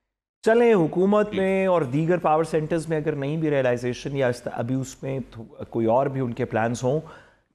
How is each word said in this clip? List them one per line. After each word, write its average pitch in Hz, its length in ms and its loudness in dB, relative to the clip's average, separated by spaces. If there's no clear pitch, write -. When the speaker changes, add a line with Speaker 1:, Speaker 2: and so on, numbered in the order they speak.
Speaker 1:
चलें, 233 300 6
हुकूमत 196 580 2
Speaker 2:
जी। 208 60 -2
Speaker 1:
में 190 300 2
और 170 160 2
दीगर 147 340 0
पावर 156 260 2
सेंटर्स 160 440 -2
में 160 80 -2
अगर 151 180 -2
नहीं 143 240 -4
भी 156 120 0
रियलाइजेशन 123 640 -2
या 131 120 2
इस, 123 200 -4
अभी 120 260 -4
उसमें 135 480 -6
थो-, - 480 -16
कोई 117 160 0
और 131 220 4
भी 135 120 -4
उनके 123 240 -4
प्लान्स 117 400 -2
हों, 139 160 0